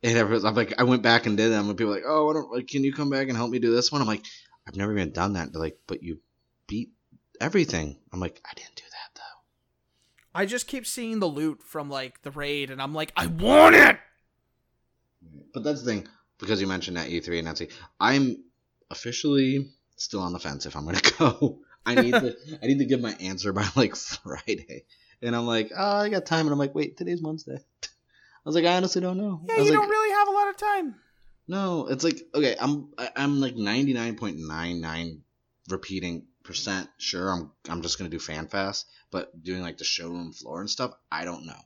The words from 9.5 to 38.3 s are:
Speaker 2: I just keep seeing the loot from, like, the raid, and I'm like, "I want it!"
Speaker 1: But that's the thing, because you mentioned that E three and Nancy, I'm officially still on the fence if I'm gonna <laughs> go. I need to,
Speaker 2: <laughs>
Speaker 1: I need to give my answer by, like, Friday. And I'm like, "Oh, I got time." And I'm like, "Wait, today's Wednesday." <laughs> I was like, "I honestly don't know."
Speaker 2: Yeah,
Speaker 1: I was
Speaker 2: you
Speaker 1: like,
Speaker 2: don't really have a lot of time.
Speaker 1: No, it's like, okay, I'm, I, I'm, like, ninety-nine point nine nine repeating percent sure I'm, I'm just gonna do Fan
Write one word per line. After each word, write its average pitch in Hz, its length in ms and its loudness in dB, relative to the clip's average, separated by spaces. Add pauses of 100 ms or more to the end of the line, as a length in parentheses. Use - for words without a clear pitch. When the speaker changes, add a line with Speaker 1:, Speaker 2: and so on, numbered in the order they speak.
Speaker 2:
I 196 100 0
just 240 220 -6
keep 254 200 -10
seeing 226 340 -4
the 190 60 0
loot 151 360 -4
from, 147 260 -10
like, 131 320 -8
the 143 120 -12
raid, 143 380 -6
and 135 120 -8
I'm 139 100 -6
like, 156 240 -6
"I 165 120 -2
want 277 480 10
it!" 285 220 10 (1600)
Speaker 1:
But 117 100 -8
that's 147 180 -2
the 123 80 -2
thing, 104 160 -4 (320)
because 101 220 0
you 98 60 0
mentioned 90 320 -4
that 82 100 -6
E 85 120 -4
three 85 180 -4
and 80 80 -4
Nancy, 82 220 -8 (300)
I'm 127 460 2 (460)
officially 139 800 0 (260)
still - 240 -6
on 90 140 -4
the 85 40 -8
fence 71 280 -8
if 73 100 -12
I'm 73 80 -8
gonna 85 160 -2
<laughs> - 180 2
go. 139 420 2 (260)
I 240 80 0
need 247 180 6
to, 220 240 2 (120)
Speaker 2:
<laughs> - 140 -14
Speaker 1:
I 110 40 -4
need 139 140 4
to 139 40 2
give 123 160 2
my 113 200 -4
answer 95 340 -4
by, 101 200 0
like, 123 220 4
Friday. - 880 -8 (380)
And 120 120 -2
I'm 120 120 -2
like, 113 280 0
"Oh, 202 220 0
I 208 140 0
got 202 160 -2
time." 160 200 2
And 147 60 2
I'm 139 60 0
like, 139 160 -2
"Wait, 151 240 -4
today's 175 240 -4
Wednesday." 156 420 -8
<laughs> - 180 -20
I - 680 -18
was 151 60 -2
like, 170 120 4
"I 180 100 4
honestly 185 240 0
don't 180 160 -2
know." 190 320 -4
Speaker 2:
Yeah, 453 60 0
Speaker 1:
I 453 40 4
was 415 100 6
Speaker 2:
you 440 40 6
Speaker 1:
like, 427 80 6
Speaker 2:
don't 403 100 0
really 427 200 2
have 403 180 4
a 403 40 -2
lot 403 160 2
of 403 100 -6
time. 381 380 -2 (520)
Speaker 1:
No, 180 380 -2
it's 135 180 -2
like, 165 160 2 (140)
okay, 139 260 2
I'm, 143 280 -2 (100)
I, 123 180 -6
I'm, 139 240 0
like, 123 160 -2
ninety-nine 117 600 0
point 98 220 -6
nine 82 440 -6
nine 80 400 -8 (480)
repeating 90 560 -8 (160)
percent 95 560 -6
sure 95 320 -4
I'm, 82 200 -4 (200)
I'm 85 100 -6
just 85 160 -4
gonna 90 140 -10
do 80 80 -8
Fan 78 300 -10